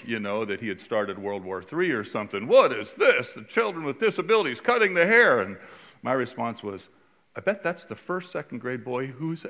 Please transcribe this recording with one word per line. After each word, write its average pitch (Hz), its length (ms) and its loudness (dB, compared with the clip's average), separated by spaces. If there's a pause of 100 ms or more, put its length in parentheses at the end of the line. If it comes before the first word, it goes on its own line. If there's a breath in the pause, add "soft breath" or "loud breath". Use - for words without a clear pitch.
you 113 140 -4
know, 104 260 -4
that 98 160 -6
he 110 80 -6
had 95 100 -6
started 101 400 -2
World 101 240 -6
War 92 180 -6
Three 170 300 -2
or 107 140 -2
something. 104 420 -6
"What 190 240 6
is 107 220 -6
this? 170 400 2
The 113 100 -16
children 202 400 -2
with 139 160 -6
disabilities 202 640 0
cutting 220 320 2
the 170 120 6
hair." 202 360 6
And 95 160 -4 (440 loud breath)
my 123 120 -2
response 120 500 -4
was, 98 240 -10 (480 soft breath)
"I - 60 -10
bet 202 220 -2
that's 175 220 -4
the - 100 -12
first 180 360 -8
second 147 280 -8
grade 123 240 -6
boy 127 240 -4
who's 156 420 -8